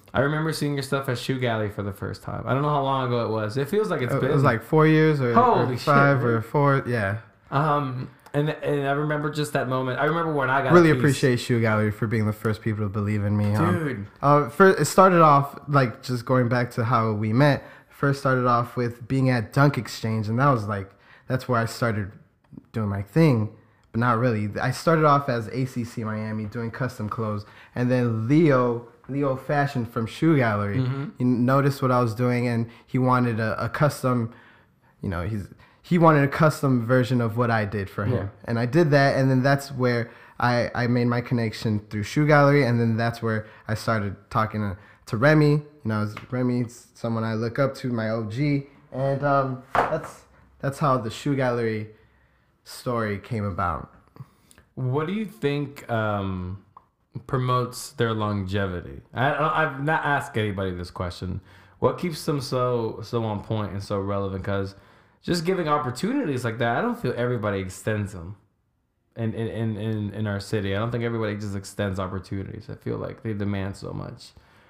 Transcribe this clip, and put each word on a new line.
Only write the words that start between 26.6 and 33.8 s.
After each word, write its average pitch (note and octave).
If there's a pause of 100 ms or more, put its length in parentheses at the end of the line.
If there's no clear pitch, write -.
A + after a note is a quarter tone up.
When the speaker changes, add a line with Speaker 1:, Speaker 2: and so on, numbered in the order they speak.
Speaker 2:
custom A#2+
clothes, G#2 (280)
and B2
then A#2
Leo, B2+ (220)
Leo C3+
Fashion C3+
from A#2
Shoe D#3+
Gallery, G#2
Speaker 1:
Mm-hmm. C3+ (140)
Speaker 2:
he B2
noticed C3
what B2+
I B2
was A2+
doing, B2
and A#2 (180)
he C3
wanted B2
a, A2
a A2+
custom, B2 (640)